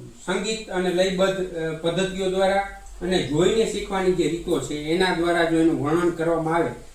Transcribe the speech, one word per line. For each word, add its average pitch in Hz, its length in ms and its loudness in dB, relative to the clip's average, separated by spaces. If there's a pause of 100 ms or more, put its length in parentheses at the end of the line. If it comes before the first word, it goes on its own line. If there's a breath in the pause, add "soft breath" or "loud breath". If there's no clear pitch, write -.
(260)
સંગીત 202 440 -2
અને 180 200 0
લયબદ્ધ, 185 640 0
અ, 160 200 -4
પદ્ધતિઓ 185 540 -2
દ્વારા 190 380 2 (320)
અને 180 220 0
જોઈને 196 500 2
શીખવાની 190 400 0
જે 160 160 2
રીતો 165 320 -2
છે, 147 140 -6
એના 170 400 0
દ્વારા 170 300 2
જો 160 140 2
એનું 151 260 4
વર્ણન 170 260 2
કરવામાં 160 440 0
આવે 151 160 0 (240 loud breath)